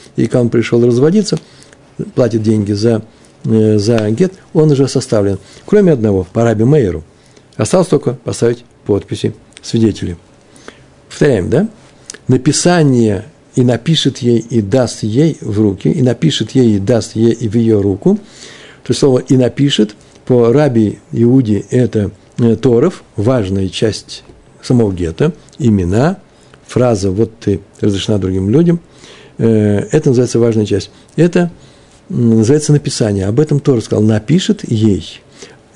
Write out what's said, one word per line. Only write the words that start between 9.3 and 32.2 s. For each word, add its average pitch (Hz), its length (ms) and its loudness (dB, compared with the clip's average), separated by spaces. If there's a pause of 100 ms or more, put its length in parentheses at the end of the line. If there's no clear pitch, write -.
свидетелей. 101 540 -2 (920)
Повторяем, 123 420 0
да? 180 180 0 (600)
Написание 127 960 2 (320)
"и 131 60 2
напишет 123 560 -2
ей, 120 200 0
и 113 240 -2
даст 117 400 -2
ей 120 380 0
в 104 200 -6
руки", 104 280 0
и 156 140 0
"напишет 120 500 -2
ей, 120 240 2
и - 20 -2
даст 104 380 -2
ей, 113 160 2
и 117 160 -6
в 98 80 -6
ее 113 260 2
руку". 101 340 0 (680)
То - 60 -12
есть 120 100 -2
слово 131 180 2
"и 131 180 0
напишет" 139 600 0 (280)
по 120 280 2
Раби 120 480 0 (100)
Иуде – 117 600 2
это, 110 420 -2 (260)
э, 117 180 2
торов, 127 460 0 (140)
важная 98 520 -2
часть - 540 -6 (400)
самого 117 300 0
гета, 90 400 -2 (260)
имена, 113 600 0 (480)
фраза 113 440 -2
"вот 110 300 -2
ты 98 200 -2 (200)
разрешена 104 380 -2
другим 95 300 -2
людям", 170 320 2 (580)
э, 104 520 0
это 151 200 2
называется 120 280 0
важная 113 280 2
часть. 98 240 -4 (260)
Это, 175 340 0 (580)
м, 120 300 0